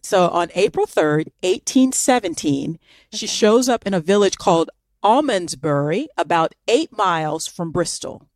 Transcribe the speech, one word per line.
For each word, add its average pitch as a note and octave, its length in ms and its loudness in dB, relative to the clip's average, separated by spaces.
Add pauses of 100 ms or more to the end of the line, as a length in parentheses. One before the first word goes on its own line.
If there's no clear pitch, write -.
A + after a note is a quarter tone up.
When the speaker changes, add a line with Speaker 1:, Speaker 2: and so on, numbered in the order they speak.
Speaker 1:
So F3+ 280 2
on E3+ 260 -2
April A3+ 300 0
third, - 460 0 (120)
eighteen C4 500 0
seventeen, F3+ 840 -2 (320)
she G#3+ 140 -10
Speaker 2:
Okay. - 80 -6
Speaker 1:
shows A#3+ 360 2
up A#3+ 160 -2
in G3 80 -2
a F3+ 80 0
village G3 360 2
called E3 320 2 (340)
Almondsbury, F3+ 1040 0 (100)
about E3 360 0 (140)
eight C4 300 0
miles E3 500 -2
from E3+ 240 -8
Bristol. E3 640 -6